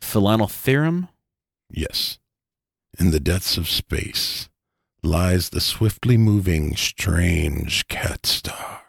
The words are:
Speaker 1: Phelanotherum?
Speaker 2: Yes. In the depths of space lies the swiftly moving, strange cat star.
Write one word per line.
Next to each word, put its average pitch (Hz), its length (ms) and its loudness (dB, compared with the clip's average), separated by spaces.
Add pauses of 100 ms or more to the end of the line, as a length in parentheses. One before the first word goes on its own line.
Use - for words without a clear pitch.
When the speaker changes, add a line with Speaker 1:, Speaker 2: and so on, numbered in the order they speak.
Speaker 1:
Phelanotherum? 131 1080 0 (600)
Speaker 2:
Yes. - 500 -6 (800)
In 85 120 4
the 78 80 2
depths 90 380 0
of 82 120 -4
space - 800 -6 (540)
lies 87 460 2
the - 120 -4
swiftly - 560 2
moving, 92 580 4
strange 80 1120 0
cat - 380 -6
star. - 640 -6